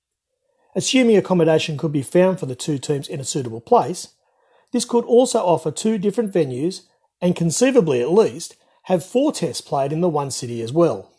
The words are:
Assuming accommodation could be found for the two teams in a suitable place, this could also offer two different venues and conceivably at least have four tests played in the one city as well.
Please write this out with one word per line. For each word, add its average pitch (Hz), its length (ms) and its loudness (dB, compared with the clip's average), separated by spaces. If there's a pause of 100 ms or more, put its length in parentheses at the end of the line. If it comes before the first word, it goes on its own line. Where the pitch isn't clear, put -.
(760)
Assuming 233 420 4
accommodation 160 640 2
could 151 140 -4
be 143 100 -2
found 185 360 2
for 147 80 -8
the 127 80 -8
two 143 240 -4
teams 139 300 -4
in 170 120 -8
a 127 40 -12
suitable 117 360 -6
place, 180 480 0 (640)
this 240 120 -2
could 233 200 0
also 247 340 4
offer 165 320 0
two 220 260 -2
different 196 360 -2
venues 151 500 -2 (400)
and 180 140 2
conceivably 170 680 2
at 151 80 -2
least 170 460 0 (280)
have 185 220 -2
four 277 260 0
tests - 280 -6
played 139 320 -4
in 160 80 -4
the 180 80 0
one 143 220 -2
city 117 300 -8
as 117 120 -8
well. 143 460 0